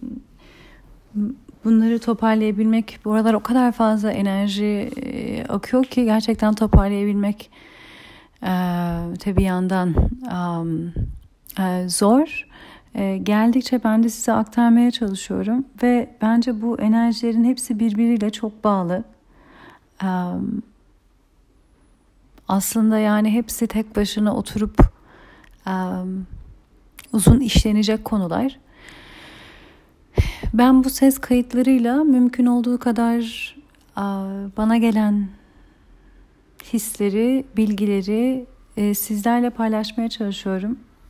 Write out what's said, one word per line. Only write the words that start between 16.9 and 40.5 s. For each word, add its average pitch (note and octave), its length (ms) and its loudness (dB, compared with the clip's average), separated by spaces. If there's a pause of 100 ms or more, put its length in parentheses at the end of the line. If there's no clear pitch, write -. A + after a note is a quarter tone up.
hepsi B3 340 0
birbiriyle A3 520 2
çok G#3+ 340 -8
bağlı. F#3+ 400 0 (960)
Am, F3+ 640 -4 (1900)
aslında G#3+ 500 2
yani G#3+ 340 2
hepsi A3+ 340 -2
tek G#3+ 300 -4
başına G#3 400 0
oturup, G#3 440 -2 (840)
am, F#3 600 -6 (840)
uzun A3+ 280 6
işlenecek G#3+ 640 2
konular. G#3+ 540 -2 (2000)
Ben B3+ 300 6
bu C4 60 -2
ses C4+ 280 2
kayıtlarıyla B3 840 0
mümkün B3 420 4
olduğu A#3+ 320 0
kadar, A#3 760 -2 (420)
a, G3 280 -6 (320)
bana A3 200 2
gelen G#3 520 2 (1400)
hisleri, A3+ 720 -2 (120)
bilgileri, G#3+ 920 0 (300)
e, G#3 180 0
sizlerle A#3 560 0
paylaşmaya A3 580 -4
çalışıyorum. G3+ 720 -6 (320)